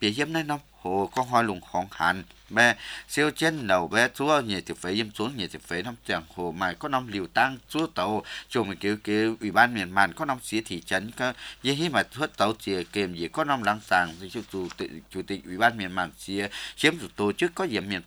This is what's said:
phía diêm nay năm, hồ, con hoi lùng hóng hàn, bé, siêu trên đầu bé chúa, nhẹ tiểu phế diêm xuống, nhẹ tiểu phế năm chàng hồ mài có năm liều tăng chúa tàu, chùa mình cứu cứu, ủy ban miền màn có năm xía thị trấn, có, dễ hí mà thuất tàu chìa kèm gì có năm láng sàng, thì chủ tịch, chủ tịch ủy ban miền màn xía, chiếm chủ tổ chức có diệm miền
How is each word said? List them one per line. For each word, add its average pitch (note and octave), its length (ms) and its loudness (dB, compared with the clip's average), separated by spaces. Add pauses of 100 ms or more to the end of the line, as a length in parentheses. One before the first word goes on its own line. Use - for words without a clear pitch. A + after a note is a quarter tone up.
phía G#2 100 4
diêm D3 220 -2
nay D#3+ 100 0
năm, D3 160 -4 (220)
hồ, F#2+ 340 0
con B2+ 120 0
hoi A#2+ 160 4
lùng F#2+ 200 -2
hóng F#2 280 -2
hàn, F2 320 0 (260)
bé, A#2 260 6 (340)
siêu D3 220 2
trên D#3 360 0
đầu F2+ 200 4
bé A#2 260 4
chúa, C#3+ 280 2
nhẹ G2+ 200 -2
tiểu E2 140 -8
phế F2+ 200 -4
diêm A2 160 -2
xuống, B2 260 -4
nhẹ F2+ 100 -4
tiểu D#2 200 -14
phế F2 140 -4
năm A#2+ 140 -8 (100)
chàng F2 180 -2 (120)
hồ F2+ 220 -4
mài F2+ 180 -2
có D3 140 -6
năm B2+ 180 -2
liều G2+ 200 -4
tăng B2+ 300 2 (120)
chúa D#3+ 180 0
tàu, G2+ 360 -2 (260)
chùa A#2+ 140 2
mình G2 140 -4
cứu G#2 260 0
cứu, A2 380 2
ủy G#2 100 -2
ban A#2+ 220 6
miền F#2 180 -4
màn G2 220 4
có D#3 120 -6
năm C3+ 180 -2
xía A2 180 -2
thị F2 200 -6
trấn, G2 360 -2
có, B2 160 0 (300)
dễ C3 100 4
hí D#3+ 160 0
mà G#2+ 140 4
thuất - 340 -6
tàu G#2 220 4
chìa F#2+ 240 -2
kèm F#2 320 -2
gì E2 120 -4
có D#3 160 -2
năm C#3 200 0
láng G#2+ 180 2
sàng, F2 400 2
thì F#2+ 80 -12 (220)
chủ F#2 160 -4 (100)
tịch, - 140 -6 (180)
chủ F#2 120 -6
tịch F#2 240 -6
ủy F2+ 120 -8
ban A#2 200 4
miền F#2+ 140 -4
màn F2+ 260 -2
xía, G2 300 -4 (280)
chiếm D#3+ 240 4
chủ G2+ 160 -8
tổ G#2 160 2
chức E3+ 240 0
có F#3+ 120 -2
diệm G2+ 220 -2
miền F#2+ 180 -4